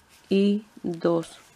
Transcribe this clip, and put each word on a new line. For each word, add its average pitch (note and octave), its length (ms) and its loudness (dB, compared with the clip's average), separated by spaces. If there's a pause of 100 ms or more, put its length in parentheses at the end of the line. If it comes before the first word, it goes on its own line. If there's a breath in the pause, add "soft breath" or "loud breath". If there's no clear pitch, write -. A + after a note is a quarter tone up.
(300)
y G3+ 360 2 (180)
dos E3+ 560 -4 (160)